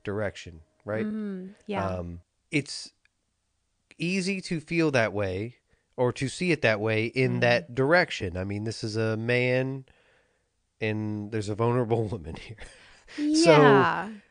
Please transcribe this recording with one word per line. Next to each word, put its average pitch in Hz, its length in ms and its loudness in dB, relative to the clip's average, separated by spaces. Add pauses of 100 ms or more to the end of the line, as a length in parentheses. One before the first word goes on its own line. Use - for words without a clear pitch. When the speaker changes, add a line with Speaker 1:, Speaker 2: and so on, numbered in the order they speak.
Speaker 1:
direction, 98 580 -6 (220)
right? 110 220 -4
Speaker 2:
Mm-hmm. 208 440 -8 (180)
Yeah. 196 200 -4
Speaker 1:
Um, 87 340 -8 (280)
it's - 420 -6 (1080)
easy 185 420 -2
to 170 180 -4
feel 165 320 0
that 113 220 2
way 101 440 -4 (380)
or 123 180 2
to 135 140 -4
see 180 240 -2
it 147 120 2
that 110 160 4
way 110 260 0
in 127 280 0
Speaker 2:
Mm-hmm. 123 80 -2
Speaker 1:
that 120 340 2
direction. 135 600 2
I 92 100 -2
mean, 101 180 -6
this 113 200 -6
is 107 120 -6
a 110 200 0
man 127 680 0 (960)
and 107 520 -4
there's 107 180 -4
a 107 60 -4
vulnerable 117 480 0
<laughs> 107 40 -4
woman 80 280 -8
here. - 220 -16 (800)
So 330 160 8
Speaker 2:
Yeah. 185 580 6 (220)